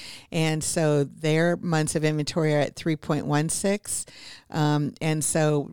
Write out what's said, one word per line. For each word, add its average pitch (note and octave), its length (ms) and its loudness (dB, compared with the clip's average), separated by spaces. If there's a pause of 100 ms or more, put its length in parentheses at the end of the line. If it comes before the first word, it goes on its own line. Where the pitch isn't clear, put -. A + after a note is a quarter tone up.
(300)
And D#3+ 340 0
so D3 420 2
their D#3+ 500 0
months D#3 400 0
of D3+ 80 0
inventory D3+ 500 0
are D3 60 4
at - 160 0
three D#3 220 -2
point - 280 -4
one D3 240 2
six, - 560 -2 (460)
um, D3 500 0
and D#3 220 0
so D3+ 500 2